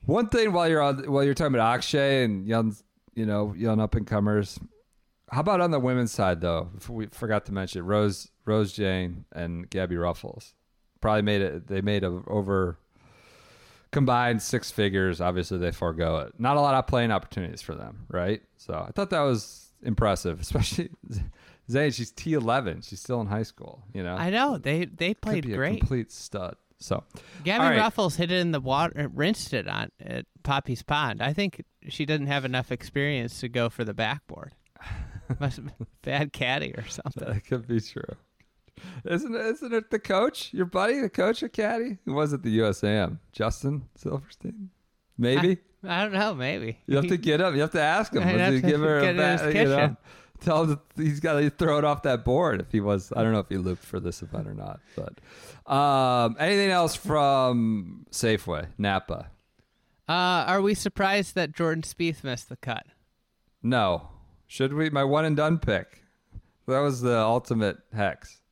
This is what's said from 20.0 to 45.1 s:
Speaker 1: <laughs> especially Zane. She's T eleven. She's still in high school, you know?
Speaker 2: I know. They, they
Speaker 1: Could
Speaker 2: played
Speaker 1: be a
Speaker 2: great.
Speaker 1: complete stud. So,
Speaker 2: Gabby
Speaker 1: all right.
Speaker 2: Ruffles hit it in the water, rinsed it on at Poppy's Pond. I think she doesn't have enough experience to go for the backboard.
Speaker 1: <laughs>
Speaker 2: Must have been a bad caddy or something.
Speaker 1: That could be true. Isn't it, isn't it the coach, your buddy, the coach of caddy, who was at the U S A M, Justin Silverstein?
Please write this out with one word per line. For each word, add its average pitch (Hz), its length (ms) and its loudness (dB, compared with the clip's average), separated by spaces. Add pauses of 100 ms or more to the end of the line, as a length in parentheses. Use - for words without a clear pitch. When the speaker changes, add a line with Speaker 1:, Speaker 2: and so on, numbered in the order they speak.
Speaker 1:
<laughs> - 20 -8
especially - 480 -2 (800)
Zane. 143 220 2
She's 117 200 -6
T - 220 -4
eleven. 117 480 0
She's - 180 -14
still 120 220 -4
in 104 60 -4
high 104 160 -2
school, - 400 -14 (100)
you 98 100 -6
know? 87 120 -6
Speaker 2:
I 170 160 -2
know. 247 260 0
They, 151 280 -2
they 170 280 -4
Speaker 1:
Could - 80 -8
Speaker 2:
played 190 240 -2
Speaker 1:
be 113 80 -4
a 107 40 -2
Speaker 2:
great. 165 220 -2
Speaker 1:
complete 127 320 -2
stud. - 440 -10 (240)
So, - 240 -4 (400)
Speaker 2:
Gabby 214 200 2
Speaker 1:
all 262 60 6
right. 233 80 4
Speaker 2:
Ruffles 214 380 2
hit 170 160 0
it 185 80 2
in 170 120 0
the 147 80 0
water, 143 540 0
rinsed 170 400 -2
it 107 140 -2
on 50 240 -6 (120)
at 62 220 -8 (160)
Poppy's 139 400 -4
Pond. 127 400 -2
I 127 100 0
think 196 320 -4 (240)
she 139 200 -6
doesn't 151 180 0
have 139 180 -2
enough 127 280 -2
experience 135 680 -4
to 123 80 -6
go 120 200 0
for 120 140 -6
the 107 100 -6
backboard. 110 600 -6 (380)
Speaker 1:
<laughs> - 460 -8
Speaker 2:
Must 139 180 -4
have 110 80 -12
been 127 140 -12
a 117 60 -8 (160)
bad 143 320 -2
caddy 135 400 -2
or - 140 -10
something. - 440 -10
Speaker 1:
That 101 140 -4
could 120 220 -4
be 117 140 0
true. - 200 -12 (1040)
Isn't 226 300 -2
it, 226 100 -4
isn't 233 300 -4
it 220 160 -2
the 220 80 0
coach, - 560 0
your 185 100 0
buddy, 202 340 0
the 226 100 0
coach 214 340 0
of - 80 -6
caddy, 226 540 -2
who 139 80 -4
was 147 200 0
at 131 80 -4
the 120 80 -2
U 110 160 4
S 101 180 0
A 104 60 2
M, 101 300 0 (120)
Justin 131 520 -2 (120)
Silverstein? 151 760 -10 (480)